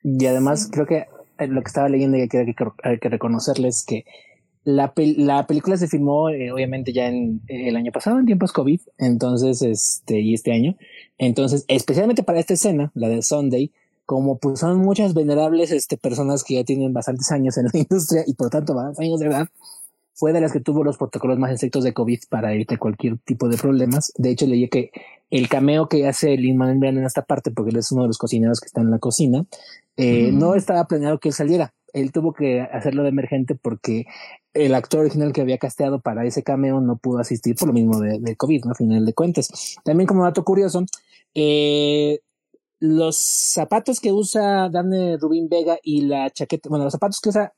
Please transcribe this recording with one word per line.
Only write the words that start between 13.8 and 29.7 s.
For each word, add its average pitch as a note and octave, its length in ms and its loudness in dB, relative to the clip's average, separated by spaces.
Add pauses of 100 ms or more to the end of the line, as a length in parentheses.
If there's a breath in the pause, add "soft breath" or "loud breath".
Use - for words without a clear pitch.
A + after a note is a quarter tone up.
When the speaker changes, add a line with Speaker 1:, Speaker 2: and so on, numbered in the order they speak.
Speaker 1:
como, C3+ 320 0
pues, C3+ 240 -2
son F3 200 2
muchas G3 340 2
venerables, D#3 580 2
este, C#3 240 -2
personas C3+ 480 -2
que C#3 120 -4
ya B2+ 80 0
tienen C3+ 280 0
bastantes B2+ 400 -4
años C3 240 0
en B2 80 0
la A#2 80 0
<laughs> E3 60 2
industria D#3+ 480 0
y C3 80 -2
por A#2+ 160 -2
tanto D3+ 240 -2
bastantes C#3+ 260 -6
años E3 200 -2
de D3+ 80 -2
edad, D3 180 0 (680 loud breath)
fue D#3 220 0
de E3 80 2
las D3+ 100 0
que C3+ 80 -2
tuvo D3 240 0
los C#3+ 140 -2
protocolos B2+ 400 -2
más C3 140 0
estrictos B2 320 -2
de B2 100 0
covid A#2+ 240 0 (100)
para A2+ 240 -2
evitar G#2+ 260 -2
cualquier A2+ 420 -2
tipo B2 280 -2
de A#2 80 2
problemas. C3 640 2
De B2+ 140 2
hecho, C3 140 0
leí B2 220 2
que B2 220 -2 (400 loud breath)
el B2+ 180 0
cameo D3 400 2
que C#3+ 180 2
hace C#3 300 2
Lin-Manuel C3 420 2
Miranda C3+ 220 2
en C3 60 -2
esta C3 160 -4
parte, B2+ 300 -4
porque A2+ 180 -2
él A#2 80 0
es A2+ 120 -4
uno B2+ 120 2
de A#2+ 60 2
los A2 100 -2
cocineros A2+ 420 0
que - 60 -18
está - 160 -2
en A2+ 80 4
la A2+ 80 2
cocina, C3 480 0 (500 loud breath)